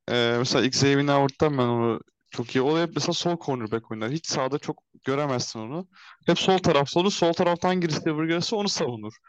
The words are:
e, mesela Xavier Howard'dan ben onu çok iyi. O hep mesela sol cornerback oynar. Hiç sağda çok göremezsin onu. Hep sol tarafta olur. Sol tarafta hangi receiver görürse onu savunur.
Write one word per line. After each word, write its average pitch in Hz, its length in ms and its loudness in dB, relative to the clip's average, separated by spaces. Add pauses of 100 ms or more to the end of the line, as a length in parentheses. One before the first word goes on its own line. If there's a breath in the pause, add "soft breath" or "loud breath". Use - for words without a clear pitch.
(100)
e, 120 280 2
mesela 127 260 2
Xavier 139 440 2
Howard'dan 143 500 2
ben 123 40 2
onu 117 380 0 (300)
çok - 260 -6
iyi. 131 60 4
O 151 160 2
hep 170 160 0
mesela 151 180 -2
sol 170 280 -2
cornerback 113 500 -4
oynar. 110 200 -4
Hiç 160 160 -6
sağda 135 320 -2
çok - 240 -10 (220)
göremezsin 135 560 -2
onu. 143 280 -10 (380 loud breath)
Hep 175 120 4
sol 190 200 4
tarafta 151 420 2
olur. 196 120 2
Sol 170 200 2
tarafta 175 360 0
hangi 180 200 0
receiver 156 360 -2
görürse 170 320 -2
onu 202 120 -2
savunur. 117 440 -4 (160)